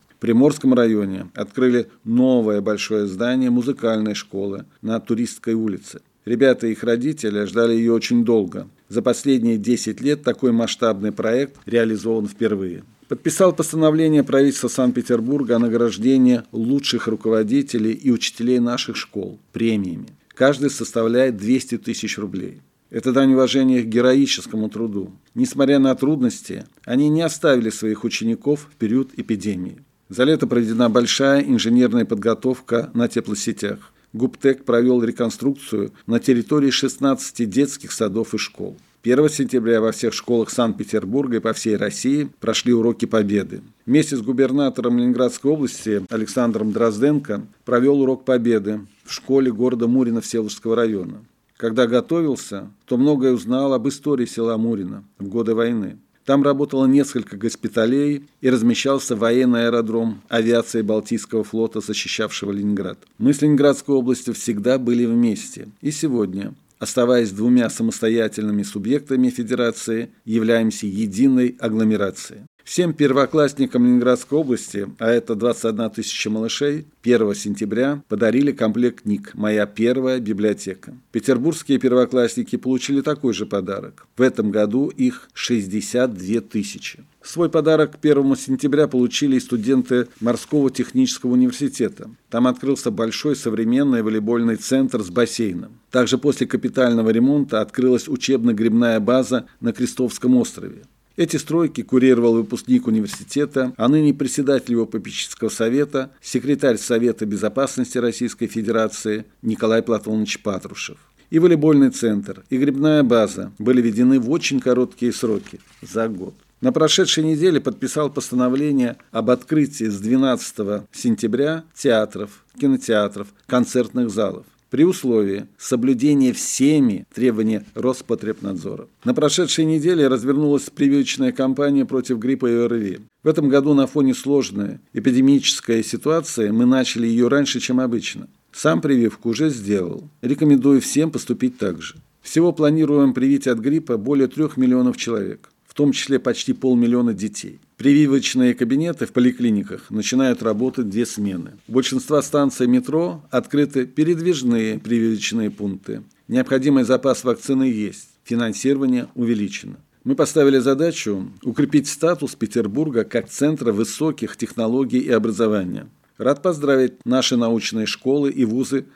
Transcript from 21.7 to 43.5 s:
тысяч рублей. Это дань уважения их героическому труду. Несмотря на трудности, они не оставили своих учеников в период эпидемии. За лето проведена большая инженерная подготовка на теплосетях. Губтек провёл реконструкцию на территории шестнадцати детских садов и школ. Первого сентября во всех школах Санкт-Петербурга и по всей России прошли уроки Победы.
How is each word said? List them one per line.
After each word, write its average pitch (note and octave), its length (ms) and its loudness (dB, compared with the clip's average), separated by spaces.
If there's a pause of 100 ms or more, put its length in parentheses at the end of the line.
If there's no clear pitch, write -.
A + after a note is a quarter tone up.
тысяч - 400 -8
рублей. G2 440 -10 (280)
Это B2+ 220 -2
дань C3+ 220 4
уважения C3 480 4
их A2 60 -4
героическому A#2+ 800 2
труду. G2+ 420 -6 (240)
Несмотря C3+ 440 2
на C3+ 140 4
трудности, B2+ 680 -2 (220)
они C#3+ 240 0
не D#3 120 2
оставили C#3 480 2
своих G#2+ 340 -4
учеников A#2 680 -4
в - 60 -20
период B2+ 400 0
эпидемии. F#2+ 640 -6 (300)
За A2+ 140 -2
лето D3 240 2
проведена A#2 420 2
большая C3+ 520 2
инженерная A#2+ 640 2
подготовка A#2 920 -2
на A#2+ 140 0
теплосетях. G#2 800 -6 (220)
Губтек B2+ 500 0
провёл B2 400 2
реконструкцию A#2 880 -4 (160)
на A#2 120 2
территории C3+ 520 2
шестнадцати C3 760 -2
детских C3+ 460 -2
садов G#2+ 420 -4
и G#2+ 40 -2
школ. G2 400 -10 (240)
Первого C3+ 280 4
сентября A#2 520 0
во A2 100 2
всех A2 220 -2
школах A#2 360 -2
Санкт-Петербурга A2+ 840 -2
и A2 60 -2
по A2 100 -2
всей A2 240 -2
России B2+ 540 -2 (100)
прошли A2+ 320 -2
уроки A#2 320 2
Победы. G2+ 580 0 (240)